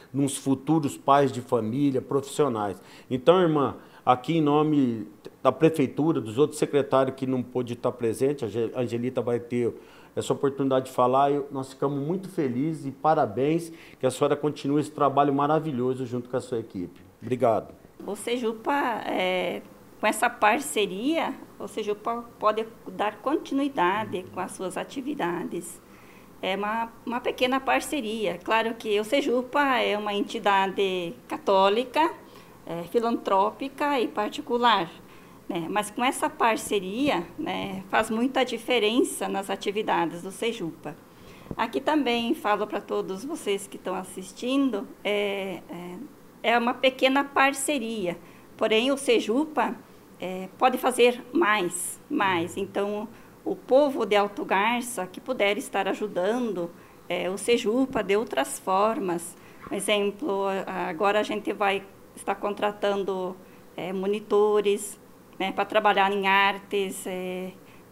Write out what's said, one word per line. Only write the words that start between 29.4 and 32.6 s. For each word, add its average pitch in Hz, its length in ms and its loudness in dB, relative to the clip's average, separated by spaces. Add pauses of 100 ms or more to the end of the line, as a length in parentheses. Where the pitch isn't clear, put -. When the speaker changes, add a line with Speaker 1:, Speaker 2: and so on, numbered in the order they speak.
Speaker 2:
é 202 180 2
uma 208 160 -4
entidade 196 1040 0 (140)
católica, 226 840 2 (540)